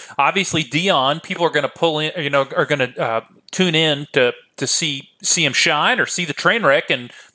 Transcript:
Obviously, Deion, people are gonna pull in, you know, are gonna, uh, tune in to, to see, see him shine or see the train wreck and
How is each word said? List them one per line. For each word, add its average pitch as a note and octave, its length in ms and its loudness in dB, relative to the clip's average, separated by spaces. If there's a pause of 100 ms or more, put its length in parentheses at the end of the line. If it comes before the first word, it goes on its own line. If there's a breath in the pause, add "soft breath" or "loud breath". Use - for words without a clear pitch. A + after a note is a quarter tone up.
(200 loud breath)
Obviously, E3 440 0
Deion, D3+ 600 0
people F3 200 -4
are D#3+ 60 2
gonna C#3+ 200 0
pull D#3+ 280 -2
in, D3+ 140 -4 (120)
you C#3+ 60 -4
know, C#3 160 2 (100)
are - 100 0
gonna, C3+ 340 -2
uh, A#2 220 -2 (280)
tune F3+ 240 2
in D3+ 400 0
to, B2 200 4 (240)
to C3 100 -4
see, C#3+ 420 -2 (140)
see - 200 2
him C3+ 100 2
shine E3+ 460 2
or C3+ 60 0
see - 180 -4
the D3 100 -6
train G#3 300 2
wreck D3+ 280 2
and B2 200 -4 (240 loud breath)